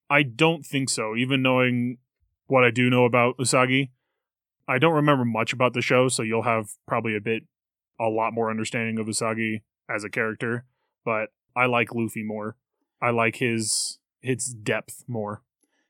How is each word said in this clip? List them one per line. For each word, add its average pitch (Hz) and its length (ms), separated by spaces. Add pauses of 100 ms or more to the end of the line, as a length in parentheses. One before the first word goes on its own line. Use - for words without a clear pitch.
(100)
I 143 140
don't 143 400
think 135 260
so, 110 260
even 131 240
knowing 123 580 (480)
what 127 180
I 120 60
do 123 200
know 123 160
about 120 320
Usagi. 131 520 (800)
I 131 100
don't 160 160
remember 147 300
much 113 300
about 123 180
the 123 80
show, 127 280
so 123 140
you'll 113 200
have 110 260 (180)
probably 113 300
a 104 40
bit, 110 240 (540)
a 113 100
lot 110 260
more 113 160
understanding 110 480
of 107 80
Usagi 110 560 (260)
as 107 160
a 101 60
character, 117 560 (360)
but 110 280 (260)
I 123 80
like 120 300
Luffy 113 280
more. 107 340 (440)
I 123 80
like 113 280
his, 113 640 (200)
his 127 320
depth 110 560
more. 104 340 (480)